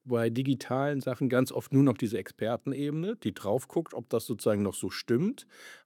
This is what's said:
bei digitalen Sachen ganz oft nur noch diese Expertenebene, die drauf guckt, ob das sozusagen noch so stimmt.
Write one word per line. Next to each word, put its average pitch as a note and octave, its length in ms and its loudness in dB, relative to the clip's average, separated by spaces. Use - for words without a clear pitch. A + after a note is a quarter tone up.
bei A#2 220 2
digitalen C3+ 680 0
Sachen C3 280 -2
ganz B2+ 220 4
oft - 220 -6
nur C3+ 100 8
noch C3+ 160 6
diese A2+ 200 -2
Expertenebene, C#3+ 1000 -4
die - 180 -4
drauf G#2+ 320 -2
guckt, - 260 -4
ob A#2 160 -10
das A2+ 160 0
sozusagen G#2+ 380 0
noch F#2+ 120 0
so - 140 -6
stimmt. D3+ 580 0